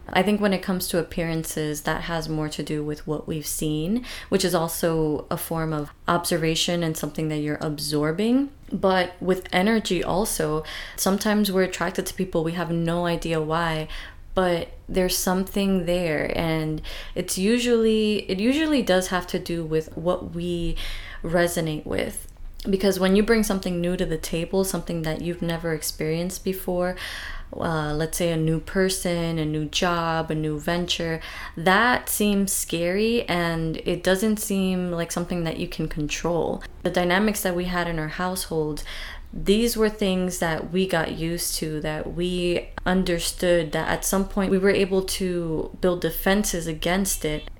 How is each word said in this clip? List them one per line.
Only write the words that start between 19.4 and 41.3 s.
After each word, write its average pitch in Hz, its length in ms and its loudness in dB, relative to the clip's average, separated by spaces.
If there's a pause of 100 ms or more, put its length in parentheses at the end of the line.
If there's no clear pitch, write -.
with 156 340 -2
what 165 360 -2
we 170 420 -2 (480)
resonate 170 600 0
with. - 420 -4 (420)
Because 190 300 4
when 190 160 4
you 214 80 6
bring 220 200 4
something 190 360 -2
new 175 180 0
to 180 80 0
the 160 120 -2
table, 170 460 -2
something 170 400 -2
that 156 180 -2
you've 170 200 -4
never 165 320 -2
experienced 160 680 -4
before, 185 520 -2 (580)
uh, 156 400 -2
let's 160 240 -2
say 170 140 2
a 165 60 0
new 160 220 2
person, 175 800 0
a 156 80 0
new 151 200 -2
job, 165 640 0
a 156 40 0
new 156 220 -2
venture, 170 640 -2 (380)
that 196 500 4
seems 202 460 2
scary 196 720 2
and 165 600 0
it 175 200 0
doesn't 208 340 4
seem 185 540 0
like 170 200 -4
something 175 320 -2
that 160 140 -2
you 175 100 -4
can 160 220 -4
control. 160 720 -2 (200)
The 180 80 0
dynamics 185 500 2
that 185 140 0
we 180 100 -2
had 175 240 -2
in 165 100 -2
our 156 80 -2
household, 160 760 -2 (500)
these 214 440 4
were 214 120 4
things 185 500 0
that 160 320 0
we 190 140 2
got 170 280 0
used 165 420 -4